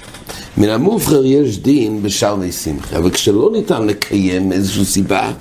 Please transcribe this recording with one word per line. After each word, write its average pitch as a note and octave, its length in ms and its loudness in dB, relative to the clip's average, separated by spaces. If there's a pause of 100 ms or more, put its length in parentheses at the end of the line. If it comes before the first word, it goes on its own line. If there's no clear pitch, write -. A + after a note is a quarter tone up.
(580)
מן G#2 120 4
המובחר D3 560 2
יש C3 340 2
דין G#2+ 440 0
בשלמי G2+ 480 -2
שמחה, D2+ 460 -6
אבל E2+ 120 2
כשלא A2+ 440 2
ניתן D3 340 -2
לקיים F#2+ 640 0
איזושהי G2 340 0
סיבה, G2 560 0